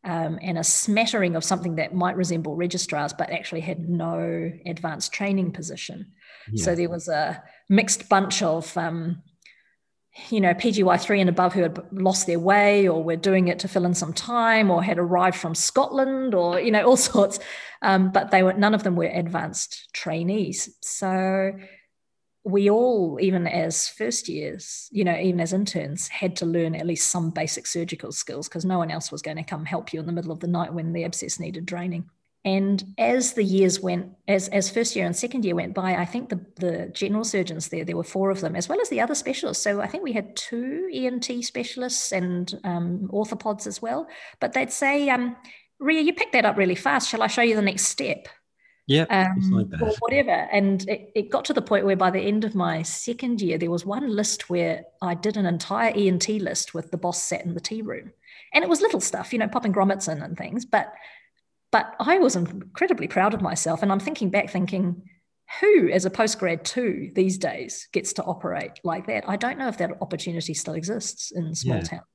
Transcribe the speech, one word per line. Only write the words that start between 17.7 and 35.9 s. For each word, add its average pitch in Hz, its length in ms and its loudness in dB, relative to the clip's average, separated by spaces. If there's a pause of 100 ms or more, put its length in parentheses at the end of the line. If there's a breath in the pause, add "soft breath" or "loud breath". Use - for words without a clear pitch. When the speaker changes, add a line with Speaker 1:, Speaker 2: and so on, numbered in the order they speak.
Speaker 1:
Um, 190 300 6
but 190 180 2
they 185 140 8
were, 185 80 6
none 208 220 4
of 208 100 0
them 180 100 2
were 170 120 2
advanced - 840 -4
trainees. 175 760 -2 (140)
So 190 680 0 (920 loud breath)
we 202 220 4
all, 214 540 4
even 185 240 2
as 165 420 0
first 226 400 -4
years, 151 640 -8
you 208 100 0
know, 175 140 2
even 175 240 2
as 170 140 0
interns, 170 540 -2
had 180 280 -4
to 180 80 -4
learn 165 300 0
at 156 120 -4
least 170 240 0
some 165 200 -2
basic 160 360 -6
surgical 170 460 -6
skills 139 360 -8
'cause 170 180 -4
no 185 100 2
one 165 140 0
else 160 200 -6
was 147 120 -10
gonna 156 200 -8
come 160 220 -8
help 165 300 -6
you 160 60 -6
in 151 40 -6
the 170 80 -4
middle 165 180 -4
of 156 100 -8
the 175 60 -4
night 170 280 -2
when 165 180 -4
the 170 120 -2
abscess - 360 -6
needed 170 240 -8
draining. 175 400 -6 (400)
And 196 400 2 (140)
as 247 340 2
the 220 100 0
years 190 380 4
went, 175 320 -4 (160)
as, 190 200 2
as 196 200 0
first 233 260 -2
year 185 120 0
and 175 100 -2
second 240 300 -2
year 170 80 0
went 180 180 -2
by, 185 240 0